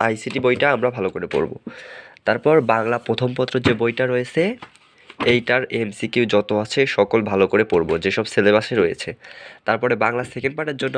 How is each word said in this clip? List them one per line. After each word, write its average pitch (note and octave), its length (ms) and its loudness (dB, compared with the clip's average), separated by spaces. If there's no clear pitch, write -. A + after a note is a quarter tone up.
আইসিটি A2+ 380 -4
বইটা B2 220 2
আমরা A#2 200 0
ভালো G2 180 -2
করে F2 200 -8
পড়ব। D2 180 0
তারপর A#2+ 280 4
বাংলা A2+ 240 0
প্রথম B2 320 0
পত্র B2+ 160 -2
যে B2 140 4
বইটা A#2 320 0
রয়েছে B2 300 0
এইটার A#2+ 300 2
এমসিকিউ A2+ 420 -2
যত G2+ 160 2
আছে - 160 -2
সকল G#2 240 4
ভালো G2 220 4
করে G#2+ 200 4
পড়ব, E2+ 180 2
যেসব G2 280 0
সিলেবাসে G#2+ 480 2
রয়েছে। - 300 -2
তারপরে A#2+ 280 0
বাংলা A#2 180 0
second C3+ 240 -6
পার্টের D3+ 260 -6
জন্য C3+ 160 -2